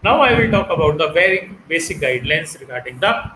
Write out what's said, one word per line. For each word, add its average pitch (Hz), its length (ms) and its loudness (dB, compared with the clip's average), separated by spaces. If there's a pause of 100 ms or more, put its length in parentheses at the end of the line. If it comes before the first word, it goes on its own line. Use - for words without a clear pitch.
Now 254 180 4
I 240 180 4
will 226 120 2
talk 196 180 2
about 151 300 0
the 156 140 0
very 185 380 0 (160)
basic 160 320 -4
guidelines 143 640 -4
regarding 123 400 -12
the 226 360 -2